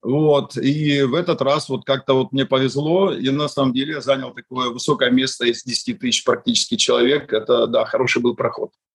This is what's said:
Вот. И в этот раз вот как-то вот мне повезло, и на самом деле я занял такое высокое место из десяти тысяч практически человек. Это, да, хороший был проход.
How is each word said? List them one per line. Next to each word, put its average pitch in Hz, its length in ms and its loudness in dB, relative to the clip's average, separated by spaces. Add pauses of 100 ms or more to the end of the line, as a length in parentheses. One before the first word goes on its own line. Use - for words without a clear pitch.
Вот. 143 540 2
И 143 460 2
в 127 120 0
этот 170 280 0
раз 143 260 0
вот 123 160 -6
как-то 135 300 0
вот 131 180 0
мне 135 120 0
повезло, 147 680 0
и 123 180 -2
на 147 180 0
самом 135 240 0
деле 139 220 -4
я 143 60 -6
занял 127 320 -2
такое 127 380 -6
высокое 127 400 0
место 127 360 0
из 120 160 0
десяти 120 320 -6
тысяч 117 300 -2
практически 117 520 0
человек. 123 560 2
Это, 117 360 2
да, 117 160 0
хороший 120 360 -2
был 120 140 0
проход. - 360 -4 (240)